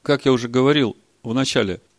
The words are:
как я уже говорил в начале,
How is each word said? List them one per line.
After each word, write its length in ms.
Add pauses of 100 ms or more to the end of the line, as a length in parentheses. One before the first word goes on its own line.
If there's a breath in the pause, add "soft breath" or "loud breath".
как 240
я 60
уже 180
говорил 480 (260)
в 100
начале, 460 (200)